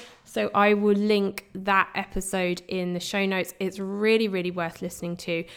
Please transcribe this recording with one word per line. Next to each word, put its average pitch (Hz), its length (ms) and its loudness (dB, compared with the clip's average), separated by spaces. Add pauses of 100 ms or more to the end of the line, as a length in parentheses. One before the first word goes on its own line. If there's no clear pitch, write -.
(240)
so 208 320 -2
I 208 180 6
will 208 220 4
link 202 580 0
that 190 400 2
episode 185 760 -2
in 180 260 -2
the 175 60 -4
show 196 260 -2
notes. 190 340 -2
It's 190 180 -4
really, 214 500 2
really 180 240 -2
worth 170 300 -6
listening 175 360 -6
to, 170 260 -4 (140)